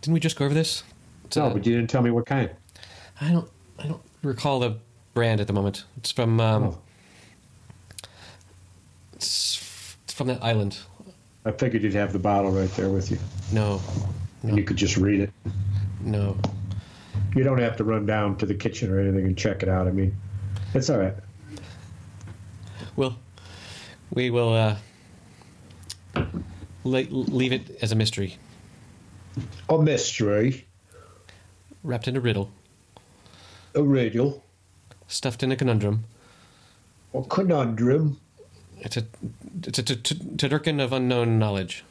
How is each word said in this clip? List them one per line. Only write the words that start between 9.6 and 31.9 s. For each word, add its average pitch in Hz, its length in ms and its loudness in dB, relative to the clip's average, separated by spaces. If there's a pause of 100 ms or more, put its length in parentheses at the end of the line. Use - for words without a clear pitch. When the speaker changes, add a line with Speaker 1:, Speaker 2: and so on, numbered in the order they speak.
Speaker 1:
it's - 80 -12
from 127 140 -2
that 123 160 -2
island. 107 340 2 (680)
Speaker 2:
I 107 60 0
figured 117 320 0
you'd 104 120 2
have 101 180 2
the 98 60 2
bottle 98 320 2
right 95 200 2
there 98 180 0
with 95 220 0
you. 95 60 -2 (340)
Speaker 1:
No. 104 300 2 (600)
Speaker 2:
And 113 80 0
Speaker 1:
No. 104 60 4
Speaker 2:
you 101 60 4
could 98 140 -2
just 101 200 2
read 98 240 4
it. 101 100 -2 (680)
Speaker 1:
No. 101 360 0 (1000)
Speaker 2:
You 131 80 4
don't 131 140 4
have 117 200 2
to 113 60 0
run 107 220 2
down 104 320 2
to - 80 0
the 98 100 0
kitchen 101 360 -2
or 95 80 2
anything 95 260 2
and 95 120 2
check 98 260 0
it 95 60 0
out. 92 180 2
I 90 40 2
mean, 95 240 2 (580)
it's 135 160 0
all 135 100 4
right. 95 140 0 (1800)
Speaker 1:
Well, 131 220 -2 (960)
we 123 160 0
will, 120 240 4
uh, 110 220 4 (2000)
le-, 131 240 0
leave 131 420 0
it - 300 -6
as 107 100 0
a 110 40 0
mystery. 101 420 0 (1300)
Speaker 2:
A 160 140 4
mystery. 120 840 2 (1160)
Speaker 1:
Wrapped 123 240 -4